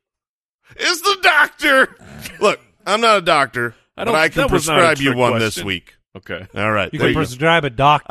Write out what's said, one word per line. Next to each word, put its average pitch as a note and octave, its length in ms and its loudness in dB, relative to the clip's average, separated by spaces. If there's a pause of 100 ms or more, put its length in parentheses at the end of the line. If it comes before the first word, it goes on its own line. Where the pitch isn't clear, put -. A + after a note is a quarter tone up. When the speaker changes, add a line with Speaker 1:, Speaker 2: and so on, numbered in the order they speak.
(760)
Speaker 1:
It's E4 260 -4
the G4 220 0
doctor! D4 720 2 (440)
Look, G#3 200 0 (260)
I'm G3 160 -2
not A3 180 4
a - 20 0
doctor, C3+ 520 0 (220)
Speaker 2:
I - 80 -12
Speaker 1:
but A3 80 -2
Speaker 2:
don't, - 80 0
Speaker 1:
I D#3+ 100 2
can - 120 -2
Speaker 2:
that F#3 100 0
was D#3+ 160 0
not D#3 100 0
a - 40 4
Speaker 1:
prescribe D#3+ 160 2
you C#3 140 0
Speaker 2:
trick A#2+ 60 -4
Speaker 1:
one A#2+ 220 2
this A2 160 -2
Speaker 2:
question. - 120 -8
Speaker 1:
week. F2+ 260 -8 (240)
Speaker 2:
Okay. F#2 280 -12 (100)
Speaker 1:
All G#2+ 160 -2
right, G2+ 220 -2
Speaker 3:
You D#3 60 -8
Speaker 1:
there - 80 2
Speaker 3:
can - 20 2
Speaker 1:
you C#3+ 60 0
go. - 60 0
Speaker 3:
prescribe D3 440 0
a C#3 60 -4
doctor. C3+ 400 2